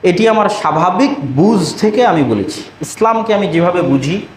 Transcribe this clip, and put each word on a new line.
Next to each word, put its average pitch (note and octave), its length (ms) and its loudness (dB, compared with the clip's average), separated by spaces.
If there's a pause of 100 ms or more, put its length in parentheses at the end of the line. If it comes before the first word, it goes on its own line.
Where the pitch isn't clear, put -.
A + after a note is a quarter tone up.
এটি F#3 260 2
আমার A3 200 2
স্বাভাবিক F#3 640 0 (100)
বুঝ D#3 600 0
থেকে G#3+ 260 2
আমি E3 160 2
বলেছি। G#2+ 400 -2 (180)
ইসলামকে A3 540 -2
আমি G3 120 0
যেভাবে E3+ 360 0
বুঝি, C#3 440 -2 (100)